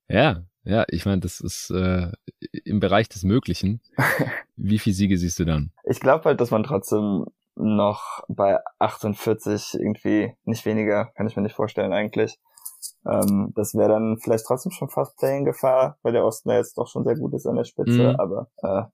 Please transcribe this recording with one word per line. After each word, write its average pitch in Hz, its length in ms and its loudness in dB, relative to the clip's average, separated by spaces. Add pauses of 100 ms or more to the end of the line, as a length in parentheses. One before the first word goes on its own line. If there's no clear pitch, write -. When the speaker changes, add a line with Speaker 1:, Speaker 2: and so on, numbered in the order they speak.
Speaker 1:
Ja, 101 360 2 (180)
ja, 104 260 2
ich 90 180 -2
mein, 95 140 2
das - 180 -6
ist, - 320 -8
äh, 90 400 0 (540)
im 104 140 0
Bereich 98 300 2
des 92 140 -14
Möglichen. 98 580 0 (160)
Speaker 2:
<laughs> - 240 0 (340)
Speaker 1:
Wie 101 220 0
viel 104 160 2
Siege 95 240 4
siehst 87 220 0
du 87 60 2
dann? 78 260 0 (140)
Speaker 2:
Ich - 140 -2
glaub 147 260 4
halt, 143 140 2
dass 117 120 0
man 110 100 2
trotzdem 104 640 0 (300)
noch 104 720 -2
bei 98 320 2 (180)
achtundvierzig 104 960 -2
irgendwie 104 600 0 (100)
nicht 117 240 -4
weniger, 107 380 0 (100)
kann 104 100 -2
ich 107 100 -4
mir 101 60 -2
nicht 104 140 -4
vorstellen 101 380 -2
eigentlich. 107 440 -2 (680)
Ähm, 101 480 2
das 101 180 -2
wär 110 140 4
dann 110 320 2
vielleicht 113 260 0
trotzdem 131 260 -2
schon - 180 -8
fast - 280 -6
Play-in-Gefahr, 139 840 0
weil 117 100 0
der 117 100 2
Osten 113 280 0
ja 113 60 4
jetzt 110 200 -2
doch - 100 -6
schon - 180 -4
sehr 120 100 2
gut 131 180 -6
ist 127 140 -4
an 123 80 0
der 120 80 0
Spitze, 120 460 2
Speaker 1:
Mhm. 127 100 2
Speaker 2:
aber, - 380 -4
äh, 98 260 -2 (100)